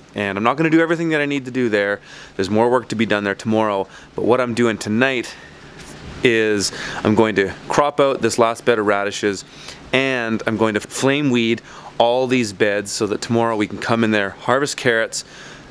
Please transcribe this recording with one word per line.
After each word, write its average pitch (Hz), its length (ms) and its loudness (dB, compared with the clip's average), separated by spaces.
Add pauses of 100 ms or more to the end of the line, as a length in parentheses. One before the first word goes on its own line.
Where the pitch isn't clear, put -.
(160)
And 101 220 -4
I'm 104 60 -2
not 123 120 2
gonna 160 140 2
do 160 100 4
everything 165 300 0
that 156 120 0
I 143 40 -2
need 143 200 -4
to 127 60 -10
do 123 180 0
there. 101 300 0 (360)
There's 98 140 -2
more 113 220 4
work 123 180 0
to 117 60 -6
be 110 100 0
done 104 180 0
there 98 120 -2
tomorrow. 110 520 0 (280)
But 98 100 -4
what 123 140 4
I'm 123 140 -2
doing 113 240 2
tonight 120 580 -2 (880)
is 110 480 2 (320)
I'm 107 100 4
going 110 220 4
to 95 180 2 (160)
crop 147 300 4
out 139 220 2
this 113 180 0
last 113 260 0
bed 117 140 4
of 104 80 0
radishes 101 580 -2 (480)
and 127 540 0
I'm 113 100 0
going 110 160 2
to 104 60 0
flame 139 500 0
weed 117 320 0 (380)
all 120 260 2
these 123 280 0
beds 101 380 0
so - 160 -2
that 104 140 -4
tomorrow 117 340 0
we 104 120 0
can 98 100 -10
come 113 260 0
in 110 80 2
there, 101 200 0
harvest 135 460 -2
carrots, 113 460 -2 (480)